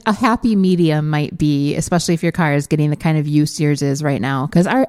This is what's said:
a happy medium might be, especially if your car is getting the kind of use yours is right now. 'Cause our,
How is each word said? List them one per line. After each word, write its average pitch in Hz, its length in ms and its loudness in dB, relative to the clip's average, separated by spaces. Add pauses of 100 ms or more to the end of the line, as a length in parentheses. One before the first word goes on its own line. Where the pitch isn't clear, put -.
a 214 80 0
happy 226 420 0
medium 170 540 2
might 151 260 -2
be, 143 400 0
especially 170 380 0
if 165 80 -2
your 170 120 -2
car 156 200 0
is 143 140 -2
getting 151 240 0
the 147 60 0
kind 160 200 0
of 147 100 0
use 147 320 0
yours 147 220 0
is 139 220 -2
right 139 180 -2
now. 135 260 -4
'Cause 175 200 2
our, 262 220 2